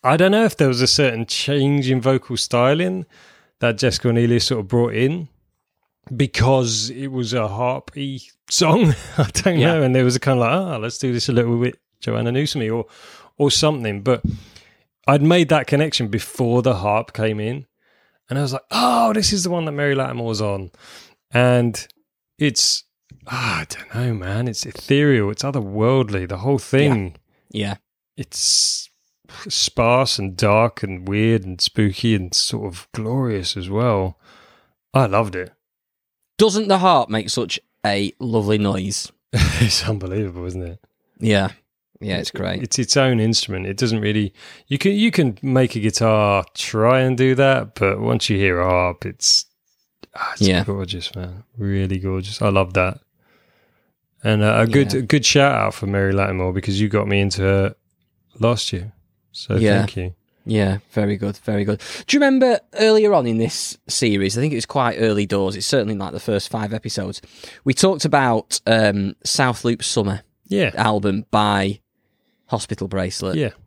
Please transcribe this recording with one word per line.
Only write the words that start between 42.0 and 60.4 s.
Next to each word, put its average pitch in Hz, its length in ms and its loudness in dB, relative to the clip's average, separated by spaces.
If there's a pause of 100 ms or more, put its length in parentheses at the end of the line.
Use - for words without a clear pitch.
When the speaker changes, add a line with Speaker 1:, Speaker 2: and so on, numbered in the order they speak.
Speaker 2:
Yeah, 95 180 -4
it's - 120 -8
great. 92 320 -6
Speaker 1:
It's - 160 -4
its 127 180 0
own 131 220 4
instrument. 107 480 -2
It 98 100 -6
doesn't 110 240 0
really, 104 320 -2 (360)
you 139 100 -2
can, 196 140 2
you 214 180 2
can 127 320 0
make 131 320 2
a 113 60 -4
guitar 104 640 2 (100)
try 117 460 2
and 131 180 2
do 131 160 4
that, 131 400 2
but 98 260 0
once 113 300 0
you 104 60 2
hear 90 240 2
a 90 80 2
harp, 90 360 0
it's, - 420 0 (680)
ah, - 200 -6
it's - 80 -2
Speaker 2:
Yeah. 92 220 2
Speaker 1:
gorgeous, 95 520 -8
man. 92 260 -12 (160)
Really 98 400 -2
gorgeous. 95 440 -6
I 104 80 2
love 95 240 0
that. 92 260 0 (1200)
And, 107 200 0
uh, 107 180 2
a 113 60 4
good, 120 260 2
Speaker 2:
Yeah. 135 80 -2
Speaker 1:
a - 20 -4
good 131 240 0
shout 139 280 4
out 104 200 0
for - 120 -8
Mary 98 260 0
Latimore, 95 420 -2
because 98 260 -2
you 107 80 2
got 101 200 0
me 101 120 2
into 98 220 0
her 98 320 2 (640)
last 113 340 0
year. 95 200 -8 (400)
So - 240 -4
Speaker 2:
Yeah. 104 240 4
Speaker 1:
thank 104 160 -4
you. 92 180 -8 (320)